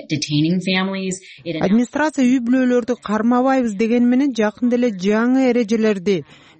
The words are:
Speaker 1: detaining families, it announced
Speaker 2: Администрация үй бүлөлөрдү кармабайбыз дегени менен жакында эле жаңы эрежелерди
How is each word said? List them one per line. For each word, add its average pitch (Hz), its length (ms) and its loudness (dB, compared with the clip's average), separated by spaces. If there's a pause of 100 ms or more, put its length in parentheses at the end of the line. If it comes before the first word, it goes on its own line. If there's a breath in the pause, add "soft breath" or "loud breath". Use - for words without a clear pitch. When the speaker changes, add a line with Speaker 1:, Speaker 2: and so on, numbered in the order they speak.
Speaker 1:
detaining 156 540 0
families, 190 580 -4 (240 loud breath)
it 160 140 -8
announced 190 140 -2
Speaker 2:
Администрация 277 520 0
үй 254 160 4
бүлөлөрдү 247 640 0
кармабайбыз 240 720 0
дегени 226 300 2
менен 254 260 2
жакында 226 460 -2
эле 240 180 0
жаңы 233 540 2
эрежелерди 208 720 0 (360 loud breath)